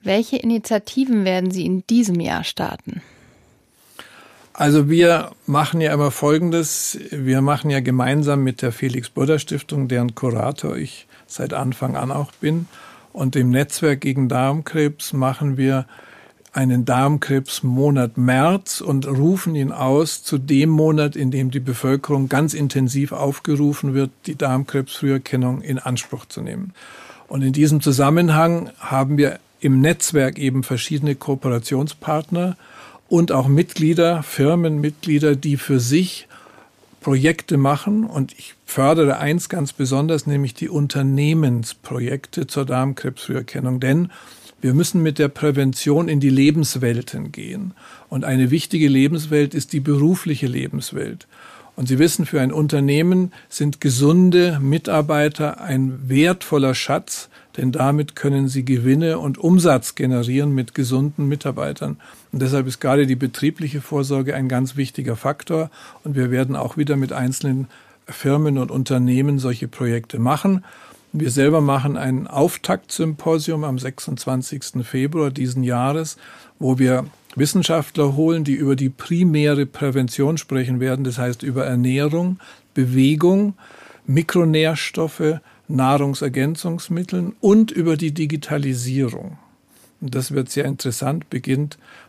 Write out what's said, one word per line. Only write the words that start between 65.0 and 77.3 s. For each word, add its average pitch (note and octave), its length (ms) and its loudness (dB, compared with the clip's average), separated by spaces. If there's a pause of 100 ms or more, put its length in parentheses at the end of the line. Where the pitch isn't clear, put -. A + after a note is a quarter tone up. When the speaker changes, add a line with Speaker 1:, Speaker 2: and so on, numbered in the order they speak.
Speaker 2:
Faktor. D#3+ 540 -4 (340)
Und D3 120 -4
wir B2+ 160 0
werden C3 240 0
auch B2+ 220 -6
wieder D3 180 0
mit C3+ 160 -2
einzelnen C3 560 -2 (400)
Firmen C#3+ 500 0
und B2+ 140 -2
Unternehmen C3 680 2
solche B2 280 -4
Projekte A#2 520 -4
machen. D#3 440 2 (480)
Wir D3 200 -2
selber C#3+ 280 4
machen C#3 380 0
ein C3 300 -2
Auftaktsymposium D#3+ 1400 -2
am C3 160 -4
sechsundzwanzigsten C3 1040 -6
Februar C#3+ 480 -2
diesen C3 320 -4
Jahres, C3+ 540 -2 (420)
wo B2+ 180 0
wir B2+ 300 2 (280)